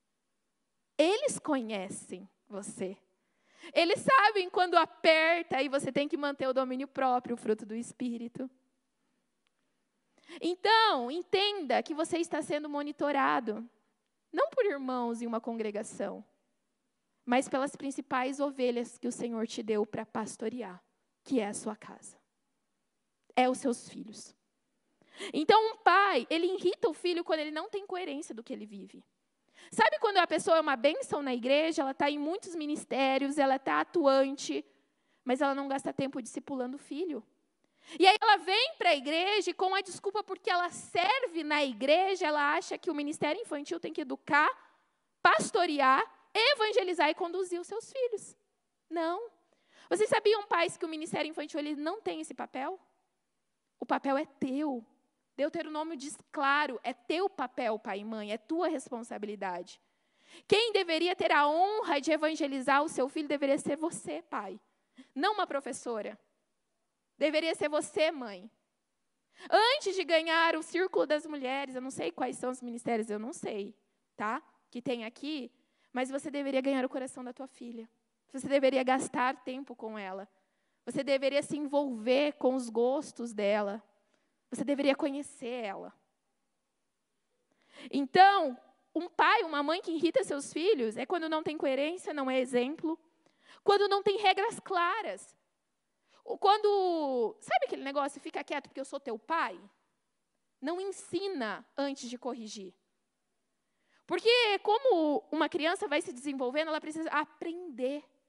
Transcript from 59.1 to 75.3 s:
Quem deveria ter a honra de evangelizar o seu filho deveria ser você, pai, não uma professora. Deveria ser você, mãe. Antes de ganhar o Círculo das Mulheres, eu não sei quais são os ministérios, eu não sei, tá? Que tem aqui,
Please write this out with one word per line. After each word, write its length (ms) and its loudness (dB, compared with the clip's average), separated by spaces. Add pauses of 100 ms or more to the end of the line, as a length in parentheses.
Quem 240 4
deveria 440 2
ter 160 2
a 160 6
honra 520 2
de 120 0
evangelizar 720 2
o 60 -2
seu 200 -2
filho 180 -6
deveria 300 2
ser 180 -2
você, 460 -6
pai, 380 -10 (560)
não 180 0
uma 140 -2
professora. 720 -8 (1000)
Deveria 380 2
ser 140 -2
você, 420 0
mãe. 400 -12 (1000)
Antes 460 4
de 80 -2
ganhar 520 4
o 60 -2
Círculo 440 0
das 200 0
Mulheres, 500 -4
eu 60 -8
não 100 -8
sei 200 -4
quais 260 -4
são 140 -4
os 100 -10
ministérios, 480 -4
eu 80 -4
não 140 -8
sei, 440 -8 (400)
tá? 280 -4 (260)
Que 120 -10
tem 240 -4
aqui, 460 -8 (420)